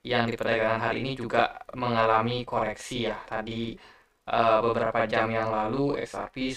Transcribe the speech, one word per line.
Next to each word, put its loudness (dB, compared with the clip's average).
yang 2
di -4
perdagangan 2
hari -2
ini -4
juga 2
mengalami 2
koreksi -4
ya. -6
Tadi, -6
eh, 4
beberapa 2
jam 0
yang -2
lalu -2
X -8
R -8
P -4